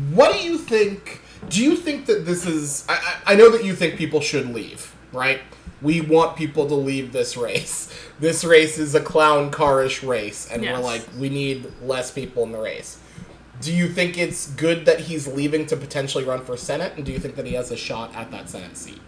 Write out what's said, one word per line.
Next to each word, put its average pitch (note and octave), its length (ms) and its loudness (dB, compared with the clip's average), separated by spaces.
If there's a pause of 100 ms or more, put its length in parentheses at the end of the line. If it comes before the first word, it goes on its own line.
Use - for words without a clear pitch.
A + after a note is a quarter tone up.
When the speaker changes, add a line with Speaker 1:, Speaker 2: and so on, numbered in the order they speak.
(120)
Speaker 1:
what C#4+ 220 6
do G4+ 60 -2
you E4+ 180 -2
think? G#3 640 -2 (280)
Do G3+ 140 0
you D#4+ 120 4
think C#4+ 320 -4
that G#3 180 2
this F3 200 -2
is, D3+ 440 -4
I, E3 60 0 (320)
I, G3+ 60 6
I - 20 6
know A3 160 12
that A3 120 2
you F#3+ 120 -2
think D#3+ 220 0
people D3+ 240 0
should C3 280 -2
leave, - 440 -10 (200)
right? C3 260 0 (420)
We D#3 200 2
want D#3+ 340 4
people D3+ 320 -2
to D3 60 -2
leave C3+ 400 -2
this B2 240 -2
race. - 560 -6 (260)
This D#3+ 240 0
race D#3 360 6
is D3+ 160 0
a D3+ 60 6
clown D3 500 4
carish C3+ 500 2
race, A2 500 -4
and A2+ 120 -4
we're A#2 60 -4
Speaker 2:
Yes. B2 140 -4
Speaker 1:
like, A#2 200 -4 (160)
"We C3+ 100 -4
need C3+ 420 -4 (120)
less B2+ 260 -4
people B2 320 -6
in A2 100 -2
the A2+ 80 -10
race." G2 380 -8 (640)
Do D3+ 100 -6
you F3 160 2
think F3 300 -2
it's E3 300 -4
good D#3 380 0
that E3 160 6
he's D3+ 260 -6
leaving D3 400 -2
to D3+ 100 -2
potentially C3+ 460 -4
run B2+ 200 -4
for B2 140 -8
Senate, D#3+ 380 -6
and C#3+ 100 -10
do C3+ 60 -6
you C3 80 -6
think - 160 -8
that B2+ 100 -8
he B2 80 -6
has B2 160 -4
a A#2 80 -8
shot A2+ 380 -8
at A#2 160 -12
that F#2 180 -14
Senate F2 260 -14
seat? - 320 -16